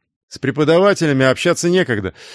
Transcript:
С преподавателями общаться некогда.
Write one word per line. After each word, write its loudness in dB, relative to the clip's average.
С -18
преподавателями 0
общаться 0
некогда. -2